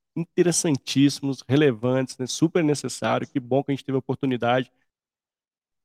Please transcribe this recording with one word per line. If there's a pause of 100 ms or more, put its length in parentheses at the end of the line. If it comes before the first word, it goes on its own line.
(160)
interessantíssimos,
relevantes,
né?
Super
necessário.
Que
bom
que
a
gente
teve
a
oportunidade (1160)